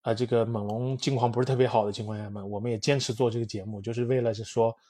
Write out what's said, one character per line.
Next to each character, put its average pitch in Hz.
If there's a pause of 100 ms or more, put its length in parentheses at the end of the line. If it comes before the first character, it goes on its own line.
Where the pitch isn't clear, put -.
呃， 117
这 120
个 113
猛 110
龙 123
近 135
况 120
不 117
是 127
特 131
别 127
好 113
的 104
情 107
况 107
下 107
面， 101
我 101
们 120
也 113
坚 139
持 127
做 120
这 113
个 117
节 107
目， 104
就 107
是 120
为 127
了 117
是 107
说 113 (180)